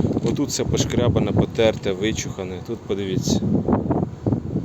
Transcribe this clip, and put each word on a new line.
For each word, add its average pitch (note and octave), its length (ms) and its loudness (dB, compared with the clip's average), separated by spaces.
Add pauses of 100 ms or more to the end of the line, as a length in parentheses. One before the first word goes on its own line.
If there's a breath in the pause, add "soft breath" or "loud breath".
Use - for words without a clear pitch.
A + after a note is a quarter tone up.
(260 loud breath)
Отут B2+ 240 0
все - 160 -2
пошкрябане, A2 680 2
потерте, G#2+ 600 2
вичухане. F#2+ 720 -4
Тут A2+ 120 -6
подивіться. G2 640 0 (1200)